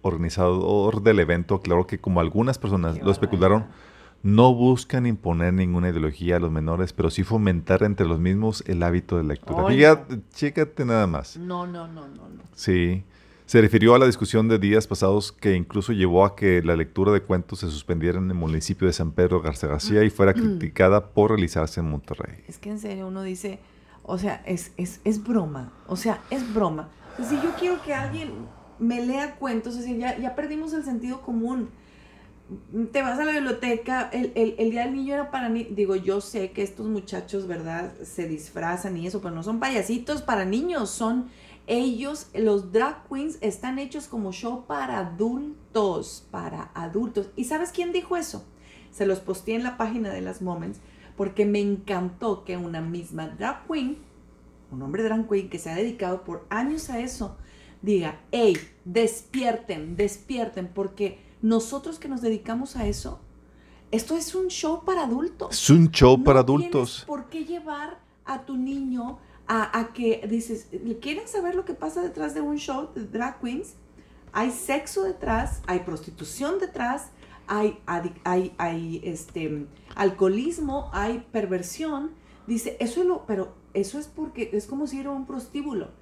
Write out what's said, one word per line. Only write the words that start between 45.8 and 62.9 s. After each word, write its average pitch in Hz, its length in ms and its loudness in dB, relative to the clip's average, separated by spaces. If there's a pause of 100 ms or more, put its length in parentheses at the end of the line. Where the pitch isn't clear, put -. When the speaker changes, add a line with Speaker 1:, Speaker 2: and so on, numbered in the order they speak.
Speaker 2:
para 170 420 -10
adultos. 190 640 -4
¿Y 247 80 -4
sabes 311 260 -4
quién 349 220 -4
dijo 349 240 -2
eso? - 280 -8 (460)
Se 202 160 -4
los 190 140 2
posteé 190 340 -6
en 233 80 -2
la 247 140 -6
página 220 340 -4
de 190 120 -8
Las 185 200 -10
Moments, 180 380 -8 (360)
porque 202 300 0
me 208 140 2
encantó 196 840 -2
que 180 120 -8
una 170 240 -6
misma 165 480 -8
drag 208 400 -8
queen, 294 300 -4 (760)
un 131 100 -10
hombre 170 220 -2
drag 220 240 0
queen 196 200 -2
que 170 120 -10
se 165 100 -10
ha 165 60 -8
dedicado 185 480 -4
por 170 260 -12
años 277 400 -4
a 247 80 -6
eso, 240 380 -8 (440)
diga, 180 380 -2 (140)
"Ey, 220 260 4 (260)
despierten, 220 1120 -2
despierten", 202 800 -4
porque 196 440 -4 (240)
nosotros 226 580 0
que - 80 -10
nos 247 140 -6
dedicamos 233 540 -4
a 247 100 -4
eso, - 340 -6 (720)